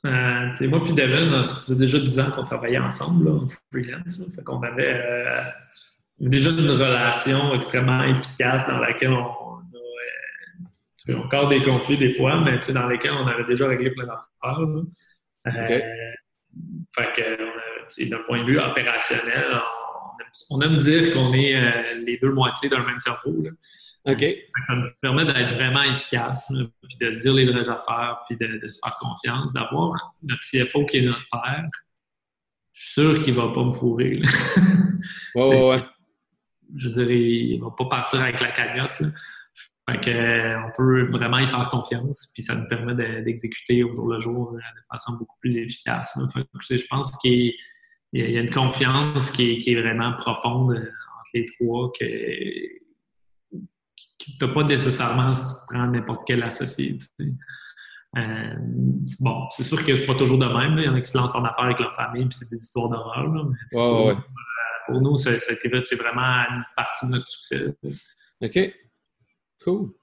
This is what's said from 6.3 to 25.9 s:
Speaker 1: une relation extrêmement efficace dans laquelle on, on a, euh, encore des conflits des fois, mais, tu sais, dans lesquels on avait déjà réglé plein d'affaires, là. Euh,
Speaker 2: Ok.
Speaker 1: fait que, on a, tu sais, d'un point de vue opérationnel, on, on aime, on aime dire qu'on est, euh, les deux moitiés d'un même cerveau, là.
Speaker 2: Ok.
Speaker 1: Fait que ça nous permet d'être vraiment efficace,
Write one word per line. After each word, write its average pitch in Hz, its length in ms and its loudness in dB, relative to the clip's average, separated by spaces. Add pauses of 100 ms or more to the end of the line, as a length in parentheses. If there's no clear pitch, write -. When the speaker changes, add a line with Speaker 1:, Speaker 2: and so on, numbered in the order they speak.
Speaker 1:
une 160 200 4
relation 131 840 2
extrêmement 127 500 2
efficace 131 640 2
dans 127 100 0
laquelle 120 340 2
on, 123 140 0
on 117 320 -12
a, 120 1600 -12
euh, 117 40 -2
encore 139 300 0
des 135 140 6
conflits 135 340 2
des 131 140 4
fois, 139 300 2
mais, 131 200 4
tu - 60 -8
sais, 135 60 -2
dans 123 140 0
lesquels 123 260 0
on 135 140 -2
avait 117 180 0
déjà 123 220 2
réglé 127 240 2
plein 127 160 -8
d'affaires, 127 540 -8
là. 156 220 -2 (680)
Euh, - 20 -2
Speaker 2:
Ok. 113 180 -4 (1300)
Speaker 1:
fait 117 220 -2
que, 113 260 -2
on 110 60 -6
a, 113 420 -12
tu - 140 -6
sais, - 40 -2
d'un 113 180 -6
point 120 180 0
de 123 60 2
vue 139 100 6
opérationnel, 120 840 0 (100)
on, - 1040 -6
on 135 40 2
aime, 156 100 4
on 160 40 6
aime 147 40 6
dire 160 340 6
qu'on 127 200 2
est, 135 240 4
euh, 117 260 2 (240)
les 120 120 -2
deux 135 140 4
moitiés 131 360 0
d'un 131 160 2
même 123 160 -4
cerveau, 151 420 -4
là. 160 80 -6 (540)
Speaker 2:
Ok. 131 160 2
Speaker 1:
Fait 156 160 2
que - 300 -8
ça 127 80 0
nous 123 140 -2 (140)
permet 139 240 2
d'être 123 280 0
vraiment 131 280 2
efficace, 131 680 -2